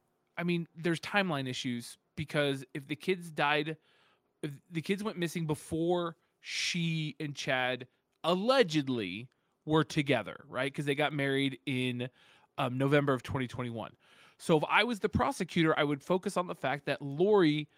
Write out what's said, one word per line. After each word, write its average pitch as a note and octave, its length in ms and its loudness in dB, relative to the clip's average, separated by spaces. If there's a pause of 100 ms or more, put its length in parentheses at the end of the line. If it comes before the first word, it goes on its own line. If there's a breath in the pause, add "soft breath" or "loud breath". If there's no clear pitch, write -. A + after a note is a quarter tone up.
(360)
I E3+ 80 -4
mean, E3+ 320 0
there's E3 240 0
timeline D#3+ 480 0
issues B2 480 -6 (180)
because C#3+ 500 -2 (100)
if C#3 120 -10
the D3 100 -6
kids F3 340 -4
died, D3+ 460 0 (680)
if D3 100 -6 (180)
the E3 120 -4
kids G3 200 -2
went G3+ 160 -6
missing E3+ 280 -2
before E3 720 -2 (240)
she D#3+ 800 -2
and D3 160 -6
Chad B2+ 520 -2 (360)
allegedly D3+ 1080 2 (360)
were D#3 200 4
together, C3 640 -2
right? C#3 260 -4
'Cause D3+ 120 -6
they C#3 100 0
got D3 180 0
married C#3 540 0
in, B2+ 440 -2 (480 soft breath)
um, C3 180 -2
November C#3 380 4
of B2 80 -2
twenty B2+ 260 -4
twenty-one. A#2 480 -8 (420 soft breath)
So E3+ 200 4
if D3 100 2
I G3 160 4
was A#3 160 -2
the G#3+ 80 0
prosecutor, E3+ 680 2
I D3+ 60 4
would D3 180 -2
focus F#3 340 -2
on F3+ 120 0
the F3+ 60 -10
fact C#3+ 320 -4
that C#3+ 140 -2
Lori D3+ 760 4